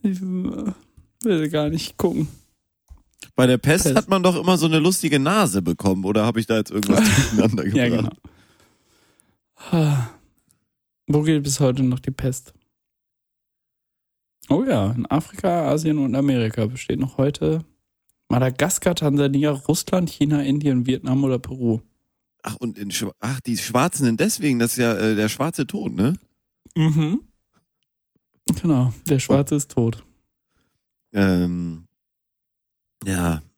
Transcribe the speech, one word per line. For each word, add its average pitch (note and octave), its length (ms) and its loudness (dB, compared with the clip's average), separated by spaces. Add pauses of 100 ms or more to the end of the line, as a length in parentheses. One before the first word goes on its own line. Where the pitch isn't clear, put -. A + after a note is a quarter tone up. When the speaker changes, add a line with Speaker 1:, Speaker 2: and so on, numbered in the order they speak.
Speaker 1:
Ich, F#3 160 0
äh, F#3 520 -6 (500)
will E3 260 0
gar D3+ 220 -2
nicht - 260 -6
gucken. E3 320 0 (1040)
Speaker 2:
Bei B2+ 120 4
der B2 120 4
Pest D#3+ 260 2
Speaker 1:
Pest. C#3 120 2
Speaker 2:
hat G#3+ 120 0
man F#3+ 140 2
doch F3 140 4
immer F3+ 220 2
so D#3 80 2
eine D#3+ 120 2
lustige D#3 400 2
Nase C#3 440 2
bekommen, F#2 420 0
oder G#2 220 2
hab A2+ 100 0
ich A2+ 100 -2
da A2+ 100 0
jetzt G#2+ 140 -2
irgendwas G#2+ 340 2
Speaker 1:
<laughs> G3+ 260 4
Speaker 2:
durcheinander G#2+ 360 2
Speaker 1:
Ja, A#2+ 220 2
Speaker 2:
gebracht? - 280 -2 (1500)
Speaker 1:
genau. F3 120 2
Ah. C#3 280 2 (960)
Wo D3+ 160 2
geht D3+ 200 2
bis C#3 160 -4
heute C3+ 240 2
noch B2+ 180 0
die - 100 -6
Pest? - 420 -6 (2000)
Oh D#3+ 140 2
ja, A2+ 280 0
in A#2+ 140 -4
Afrika, D#3+ 640 -2
Asien D#3 280 0
und C3 160 0
Amerika A#2+ 520 0
besteht B2 340 -4
noch C3+ 160 -4
heute. D#3 480 0 (640)
Madagaskar, C#3 680 0
Tansania, C#3+ 580 2
Russland, E3 580 -2
China, D3 320 0
Indien, C#3 440 0
Vietnam C3 380 0
oder C3 140 0
Peru. A#2+ 420 -2 (640)
Speaker 2:
Ach, G#2+ 140 -12
und A#2 220 -8
in G2+ 120 -10
Schwa-, G2 300 -6
ach, B2+ 200 -6
die A#2 160 -4
Schwarzen C3+ 480 0
sind A2+ 160 0
deswegen, D#3 380 0
das A#2 140 0
ist - 60 -6
ja, A#2 200 2
äh, A2 180 0
der G#2+ 140 0
schwarze D3 360 -4
Tod, - 280 -8
ne? F3+ 200 0 (640)
Speaker 1:
Mhm. D#3+ 440 2 (1400)
Genau, B2+ 320 2 (160)
der C#3 100 2
Schwarze C#3 360 0
ist C#3+ 160 -4
tot. A#2 340 -2 (1080)
Speaker 2:
Ähm, F2 760 0 (1200)
ja. E2+ 360 -2 (160)